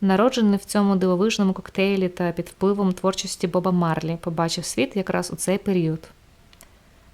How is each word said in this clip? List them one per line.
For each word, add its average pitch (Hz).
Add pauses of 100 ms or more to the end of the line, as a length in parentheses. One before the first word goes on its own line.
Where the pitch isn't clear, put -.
народжений 202
в -
цьому 202
дивовижному 190
коктейлі 190
та 175
під 170
впливом 196
творчості 190
Боба 180
Марлі, 165
побачив 165
світ 262
якраз 180
у -
цей 185
період. 170 (1040)